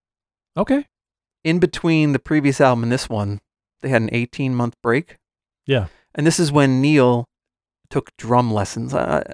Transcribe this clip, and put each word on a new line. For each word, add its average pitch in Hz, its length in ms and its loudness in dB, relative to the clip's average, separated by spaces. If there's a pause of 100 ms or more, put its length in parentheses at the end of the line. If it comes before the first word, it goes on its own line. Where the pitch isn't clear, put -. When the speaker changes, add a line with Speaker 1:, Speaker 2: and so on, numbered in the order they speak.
(580)
Speaker 1:
Okay. 269 280 0 (600)
Speaker 2:
In 165 140 0
between 160 520 2
the 131 80 0
previous 143 400 0
album 127 240 4
and 117 80 -2
this 123 160 -2
one, 104 320 -4 (420)
they 131 60 -8
had 123 140 2
an 110 100 -2
eighteen-month 120 720 -4
break. 123 360 -2 (480)
Speaker 1:
Yeah. 127 200 0 (280)
Speaker 2:
And 151 140 -2
this 170 140 2
is 151 100 0
when 135 300 2
Neil 127 480 2 (600)
took - 280 -6
drum 120 360 0
lessons. 113 400 -6
I, - 300 -2 (100)